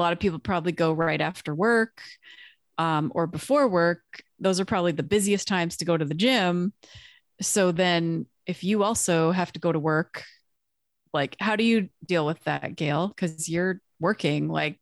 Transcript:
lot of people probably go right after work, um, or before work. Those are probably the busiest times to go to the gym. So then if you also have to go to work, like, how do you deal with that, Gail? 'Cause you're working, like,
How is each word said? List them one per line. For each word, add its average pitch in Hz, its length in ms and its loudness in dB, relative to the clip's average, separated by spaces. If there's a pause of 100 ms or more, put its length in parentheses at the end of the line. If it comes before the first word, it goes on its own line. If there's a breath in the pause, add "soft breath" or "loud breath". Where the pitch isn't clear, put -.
lot 170 100 2
of 180 60 -4
people 170 200 0
probably 175 340 -2
go 160 200 2
right 156 280 0
after 156 340 -4
work, 226 480 0 (760 loud breath)
um, 160 360 0
or 170 120 0
before 254 420 0
work. 175 340 2 (380)
Those 185 200 2
are 190 40 -2
probably 175 280 0
the 151 100 -2
busiest 202 460 0
times 175 300 0
to 165 60 -8
go 170 120 2
to 156 80 0
the 151 100 -4
gym. 185 580 2 (680 loud breath)
So 185 320 2
then 165 540 0 (200)
if 175 180 -6
you 202 180 2
also 175 480 2
have 180 220 0
to 165 80 -12
go 170 120 0
to 160 60 -2
work, 156 460 -2 (880)
like, 143 280 -2
how 214 160 0
do 220 80 2
you 226 240 4 (160)
deal 165 220 2
with 160 180 -2
that, 143 320 -4
Gail? 160 400 -2
'Cause 160 320 -6
you're 180 320 -2 (200)
working, 151 480 0
like, 151 340 -2